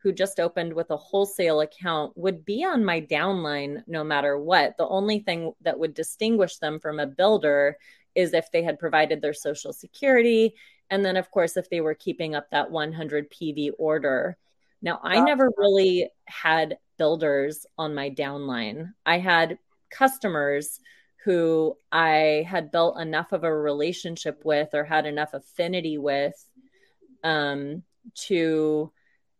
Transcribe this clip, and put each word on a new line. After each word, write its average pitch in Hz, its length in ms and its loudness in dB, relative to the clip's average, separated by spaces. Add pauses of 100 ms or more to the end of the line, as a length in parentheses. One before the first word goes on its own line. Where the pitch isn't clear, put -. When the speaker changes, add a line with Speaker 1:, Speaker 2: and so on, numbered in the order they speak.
Speaker 1:
who 196 100 2
just 185 280 -2
opened 170 320 -2
with 165 180 -4
a 151 60 -2
wholesale 170 640 0
account 156 560 -4
would 175 260 -4
be 214 220 -4
on 277 220 0
my 170 160 0
downline 147 840 -2
no 160 160 -6
matter 143 360 0
what. 156 400 0
The 165 100 0
only 202 300 0
thing 170 420 -4
that 160 180 -2
would 156 140 -4
distinguish 202 640 0
them 156 240 -6
from 151 200 -6
a 147 60 -2
builder 147 720 4 (380)
is 175 180 2
if 165 180 0
they 170 120 0
had 160 160 -4
provided 156 420 2
their 151 140 -2
social 147 400 -8
security. 233 800 4 (340)
And 196 160 0
then, 185 140 0
of 180 120 -4
course, 175 280 0
if 175 100 -4
they 170 140 -2
were 156 120 0
keeping 160 400 -6
up 147 160 -6
that 147 200 0
one 160 240 -4
hundred 147 340 -6
P 160 240 -8
V 147 180 -4
order. 156 680 -2 (420)
Now, - 220 -4
I 180 140 0
Speaker 2:
Gotcha. 254 100 6
Speaker 1:
never 269 320 4
really 190 500 4 (160)
had 160 540 0 (180)
builders 151 680 0 (100)
on 156 180 -6
my 143 140 -6
downline. 139 840 -6 (100)
I 170 140 2
had 170 400 2 (320)
customers 151 880 0 (440)
who 165 520 2 (160)
I 156 560 4
had 170 240 -4
built 170 260 2
enough 160 340 -4
of 165 120 -2
a 160 100 0
relationship 151 880 -4
with 151 280 2
or 147 100 0
had 156 240 0
enough 151 280 -4
affinity 165 640 -4
with, 143 360 -2 (880)
um, 147 600 -2 (300)
to 156 760 0 (500)